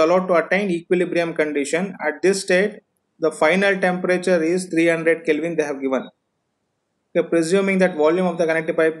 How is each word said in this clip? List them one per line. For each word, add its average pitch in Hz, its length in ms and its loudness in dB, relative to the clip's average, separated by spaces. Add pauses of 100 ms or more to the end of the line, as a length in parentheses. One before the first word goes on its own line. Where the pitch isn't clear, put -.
allowed 180 260 4
to 180 40 2
attain 185 380 0
equilibrium 170 640 -2
condition. 156 600 -2 (120)
At 151 160 -4
this 190 220 2
state, 196 360 0 (380)
the 156 120 0
final 190 480 2
temperature 180 640 0
is 180 300 -2
three 165 160 2
hundred 165 400 0
Kelvin 160 280 0
they 151 160 0
have 135 140 -8
given. 131 240 -4 (1080)
Okay, 165 80 2 (100)
presuming 190 500 0
that 180 120 0
volume 160 360 2
of 165 80 -4
the 165 100 0
connecting 160 260 -2
pipe 156 240 0